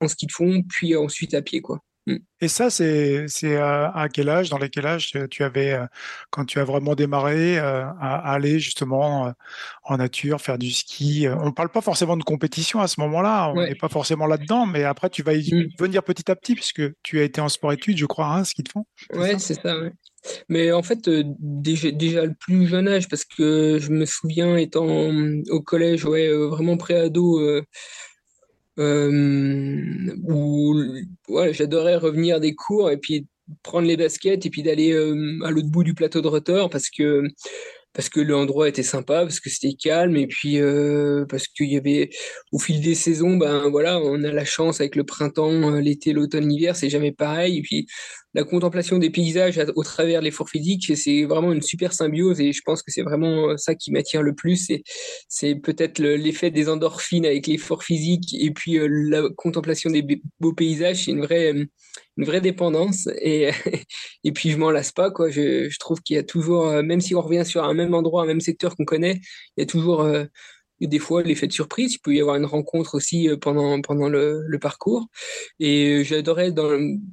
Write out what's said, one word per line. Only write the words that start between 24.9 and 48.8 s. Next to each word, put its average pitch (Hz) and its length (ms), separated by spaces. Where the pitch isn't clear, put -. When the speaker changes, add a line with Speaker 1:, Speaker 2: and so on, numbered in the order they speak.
Speaker 1:
au 156 100
collège, 165 440
ouais, 160 240
euh, 151 180
vraiment 160 300
pré-ado, 170 640
euh, 147 220
euh, 143 1400
où, 147 480
ouais, 151 260
j'adorais 160 420
revenir 165 440
des 151 140
cours 196 360
et 143 80
puis 147 280
prendre 170 240
les 165 100
baskets 190 480
et 151 60
puis 151 120
d'aller, 160 300
euh, 151 520
à 160 60
l'autre 156 200
bout 170 140
du 165 100
plateau 160 260
de 156 80
rotor 175 400
parce - 220
que, 147 320
parce - 160
que 156 100
l'endroit 143 480
était 135 140
sympa, 147 400
parce 160 180
que - 80
c'était 139 260
calme 165 420
et 139 100
puis, 147 340
euh, 143 640
parce 135 200
qu'il 147 240
y 143 80
avait, 143 320
au 147 60
fil 151 240
des 165 120
saisons, 170 440
ben 147 320
voilà, 165 300
on 147 240
a 147 80
la 147 120
chance 160 360
avec 143 160
le 143 80
printemps, 156 720
euh, 147 60
l'été, 147 320
l'automne, 151 360
l'hiver, 165 280
c'est 143 140
jamais 147 220
pareil. 160 460
Et 147 40
puis 147 240
la 147 100
contemplation 175 540